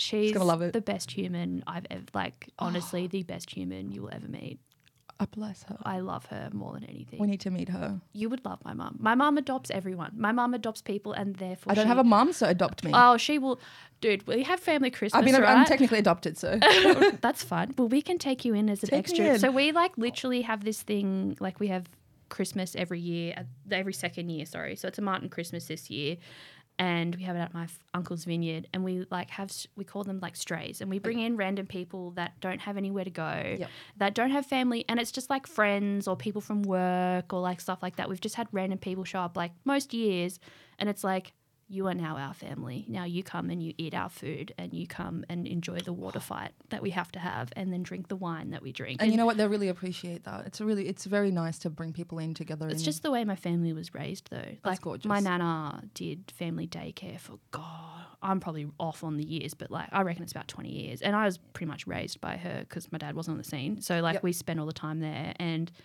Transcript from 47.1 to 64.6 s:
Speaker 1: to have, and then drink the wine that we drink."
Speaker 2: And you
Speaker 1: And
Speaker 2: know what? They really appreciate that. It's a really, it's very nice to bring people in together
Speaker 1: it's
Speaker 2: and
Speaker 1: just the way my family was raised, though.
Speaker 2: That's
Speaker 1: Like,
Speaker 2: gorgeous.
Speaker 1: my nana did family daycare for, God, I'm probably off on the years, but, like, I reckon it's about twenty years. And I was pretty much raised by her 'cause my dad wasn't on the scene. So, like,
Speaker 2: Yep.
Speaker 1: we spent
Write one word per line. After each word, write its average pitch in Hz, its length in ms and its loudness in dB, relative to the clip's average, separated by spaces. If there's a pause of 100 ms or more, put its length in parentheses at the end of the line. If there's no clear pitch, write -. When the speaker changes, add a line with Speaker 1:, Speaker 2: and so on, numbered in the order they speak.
Speaker 1:
to 185 60 -10
have, 170 360 -6
and 190 160 -4
then 180 100 -2
drink 180 280 -8
the 196 80 -6
wine 170 320 -6
that - 120 -8
we 127 120 -12
drink." 127 280 -8
Speaker 2:
And 220 60 4
you 220 60 6
Speaker 1:
And 226 60 6
Speaker 2:
know 233 60 6
what? 226 120 4
They 214 100 6
really 202 220 2
appreciate 175 560 -6
that. - 220 -10
It's - 120 -12
a 214 60 -4
really, 202 240 0
it's - 160 -8
very 202 260 2
nice 165 280 0
to 175 100 -4
bring 160 240 -8
people 170 260 -8
in 160 140 -4
together 156 340 -8
Speaker 1:
it's 156 80 -4
Speaker 2:
and 160 80 -4
Speaker 1:
just 285 200 -2
the 311 80 0
way 240 120 2
my 196 140 -2
family 170 340 0
was 160 220 -8
raised, - 380 -8
though. - 100 -10
Speaker 2:
That's - 240 -10
Speaker 1:
Like, 190 160 -2
Speaker 2:
gorgeous. - 260 -6
Speaker 1:
my 202 140 2
nana 170 720 -2
did 170 420 -10
family 165 320 -6
daycare 170 540 -12
for, - 180 -18 (120)
God, 165 520 -12 (180)
I'm 190 200 0
probably 156 260 -6 (100)
off 160 280 -6
on 160 100 -2
the 147 100 -2
years, 156 280 -6
but, - 180 -12
like, - 220 -8
I 196 80 4
reckon 170 220 -2
it's 170 100 -12
about - 160 -12
twenty - 240 -10 (140)
years. - 140 -10
And 202 140 2
I 214 80 4
was 190 140 2
pretty - 320 -10
much - 180 -10
raised 175 320 -6
by 175 160 -6
her 175 320 -8
'cause - 240 -10
my 165 60 -6
dad 147 180 -8
wasn't 160 200 -4
on - 20 -6
the 123 80 -8
scene. 156 340 -6
So, 175 220 0
like, 165 140 2
Speaker 2:
Yep. - 80 -6
Speaker 1:
we 175 100 2
spent 170 260 -4